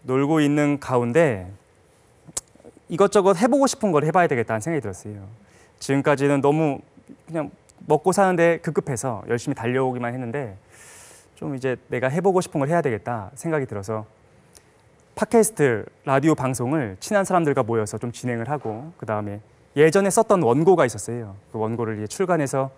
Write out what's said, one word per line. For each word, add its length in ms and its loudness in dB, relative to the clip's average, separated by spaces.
놀고 380 2
있는 380 2
가운데 720 0
이것저것 480 4
해보고 300 4
싶은 240 -2
걸 120 4
해봐야 240 4
되겠다는 320 -2
생각이 220 -4
들었어요. 460 -12
지금까지는 640 2
너무 380 2
그냥 220 -8
먹고 260 0
사는데 480 2
급급해서 680 -6
열심히 260 -2
달려오기만 580 -4
했는데, 440 -8
좀 200 -8
이제 220 -2
'내가 220 -2
해보고 320 2
싶은 180 -6
걸 100 0
해야 120 2
되겠다.' 540 -6
생각이 300 -4
들어서 400 -8
팟캐스트, 680 2
라디오 280 2
방송을 680 -4
친한 240 0
사람들과 400 0
모여서 340 -2
좀 140 -8
진행을 380 -6
하고, 480 -8
그다음에 440 -6
예전에 340 4
썼던 340 2
원고가 420 4
있었어요. 500 -8
그 80 -10
원고를 380 -4
이제 100 -8
출간해서 720 -2